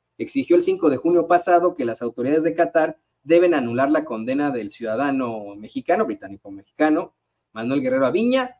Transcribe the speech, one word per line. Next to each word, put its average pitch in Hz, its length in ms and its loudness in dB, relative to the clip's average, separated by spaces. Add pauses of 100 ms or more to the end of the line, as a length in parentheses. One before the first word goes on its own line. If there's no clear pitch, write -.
(180)
exigió 139 380 0
el 175 60 6
cinco 185 280 2
de 127 80 2
junio 170 300 2
pasado 175 480 4
que 127 100 -4
las 113 160 -6
autoridades 127 420 -2
de 165 120 0
Qatar 165 420 0 (240)
deben 170 320 4
anular 131 380 0
la 156 140 0
condena 131 460 -4
del 110 200 -6
ciudadano 113 840 -4
mexicano, 131 500 -2
británico-mexicano, 104 1080 -6 (380)
Manuel 123 300 -4
Guerrero 131 240 0
Aviña, 247 540 0